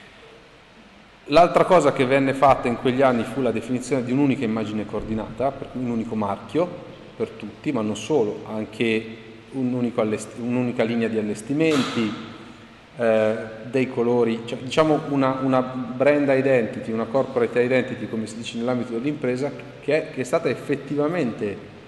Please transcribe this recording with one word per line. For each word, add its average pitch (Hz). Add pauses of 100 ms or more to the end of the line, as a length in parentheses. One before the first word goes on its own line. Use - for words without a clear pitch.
(1300)
L'altra 175
cosa 165
che 135
venne 135
fatta 135
in 117
quegli 131
anni 123
fu 135
la 120
definizione 123
di 120
un'unica 135
immagine 107
coordinata, 110
per -
cui 127
un 120
unico 113
marchio 110 (300)
per 113
tutti, -
ma 120
non 107
solo, 113
anche 110 (340)
un 127
unico 123
allest-, 107
un'unica 123
linea 113
di 107
allestimenti, 120 (880)
eh, 110 (340)
dei 131
colori, 117
cioè, -
diciamo 147
una, 135
una 131
brand 139
identity, 131
una 113
corporate 120
identity, 123
come 110
si 110
dice 117
nell'ambito 117
dell'impresa, 131 (280)
che 139
è, 156
che 131
è -
stata 165
effettivamente 139 (120)